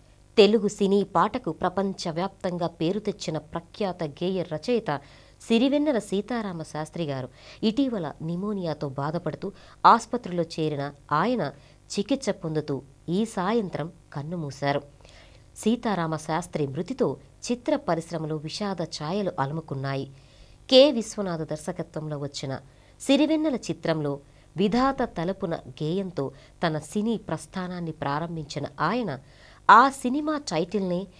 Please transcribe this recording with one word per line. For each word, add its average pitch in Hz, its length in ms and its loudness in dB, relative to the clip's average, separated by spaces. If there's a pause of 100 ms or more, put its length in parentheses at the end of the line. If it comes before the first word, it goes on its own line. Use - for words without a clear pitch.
(380)
తెలుగు 202 300 8
సినీ 196 340 2
పాటకు 170 500 0
ప్రపంచవ్యాప్తంగా 180 1120 -4
పేరు 190 320 -2
తెచ్చిన 196 400 -4
ప్రఖ్యాత 175 680 -6
గేయ 175 380 -2
రచయిత 165 580 -2 (480)
సిరివెన్నెల 269 500 4
సీతారామ 202 640 -4
శాస్త్రి 156 420 -6
గారు 135 240 -4 (340)
ఇటీవల 220 500 0 (100)
నిమోనియాతో 170 680 -4
బాధపడుతూ 156 640 -4 (340)
ఆసుపత్రిలో 202 560 4
చేరిన 147 500 -2 (200)
ఆయన 185 400 2 (460)
చికిత్స 262 320 0
పొందుతూ 151 520 -4 (260)
ఈ 190 160 0
సాయంత్రం 185 680 -2 (200)
కన్నుమూశారు. 143 680 -2 (720)
సీతారామ 196 600 0
శాస్త్రి 156 500 -2
మృతితో 160 500 -2 (340)
చిత్ర 247 260 0
పరిశ్రమలో 160 600 -4
విషాద 175 460 -6
ఛాయలు 175 580 -4
అలుముకున్నాయి. 139 680 -4 (600)
కె 269 200 10
విశ్వనాథ 202 520 -4
దర్శకత్వంలో 151 760 -6
వచ్చిన 135 400 -6 (420)
సిరివెన్నెల 302 540 2
చిత్రంలో 156 640 -2 (380)
విధాత 247 460 2
తలపున 180 520 -4
గేయంతో 156 800 -4 (340)
తన 156 120 0
సినీ 214 380 -2
ప్రస్థానాన్ని 175 760 -6
ప్రారంభించిన 151 720 -4 (160)
ఆయన 180 380 0 (520)
ఆ 240 180 12
సినిమా 285 500 -2
టైటిల్నే 185 680 -2 (140)